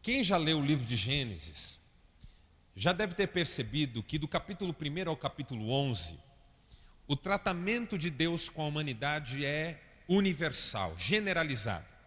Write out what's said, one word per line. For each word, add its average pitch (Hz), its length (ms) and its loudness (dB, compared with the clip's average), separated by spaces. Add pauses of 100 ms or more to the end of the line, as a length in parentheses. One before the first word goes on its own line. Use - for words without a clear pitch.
Quem 254 220 2
já 185 140 4
leu 156 240 4
o 139 40 2
livro 139 220 4
de 123 80 -2
Gênesis 101 800 -2 (960)
já 107 180 2
deve 185 220 0
ter 202 120 2
percebido 127 760 0
que - 140 -6
do 151 120 -2
capítulo 180 440 -4
primeiro 160 380 -4
ao 151 60 0
capítulo 123 540 -6
onze, 113 480 0 (880)
o 143 80 0
tratamento 196 840 0
de 160 100 0
Deus 165 400 0
com - 140 -6
a 151 40 0
humanidade 143 800 -2
é 156 360 -2 (280)
universal, 156 880 2
generalizado. 135 880 0 (220)